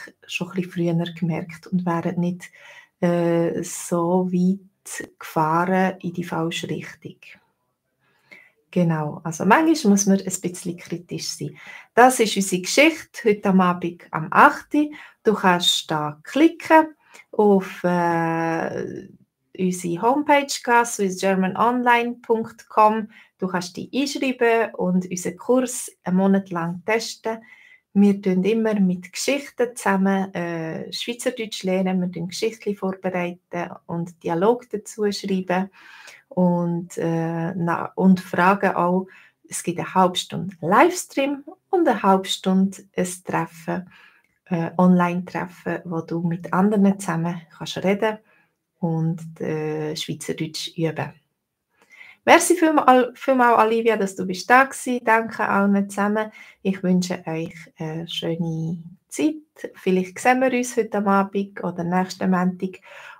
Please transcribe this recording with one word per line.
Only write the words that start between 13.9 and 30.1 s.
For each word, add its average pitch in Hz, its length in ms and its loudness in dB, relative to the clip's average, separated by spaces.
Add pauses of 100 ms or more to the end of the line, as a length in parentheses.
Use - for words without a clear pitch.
am 156 200 -6
acht. - 420 4 (500)
Du 220 100 4
kannst 180 580 0
da 151 320 -4
klicken, 320 720 4 (380)
auf, 196 500 2
äh, 165 1300 -2 (480)
unsere 180 440 -4
Homepage 285 460 2 (160)
gehen, 240 220 4
swiss 190 340 -4
german 190 380 0
online 240 640 2
punkt - 480 -4
com. 220 400 4 (280)
Du 185 120 -4
kannst 180 260 -6
dich - 180 -10
einschreiben 254 840 0
und 180 340 0
unseren 180 260 -6
Kurs 247 560 0 (140)
einen 180 120 2
Monat 196 340 2
lang 175 340 -6
testen. 226 540 -4 (600)
Wir 202 220 6
tun 185 220 2
immer 220 360 0
mit 180 320 0
Geschichten 254 640 -4
zusammen, 196 600 0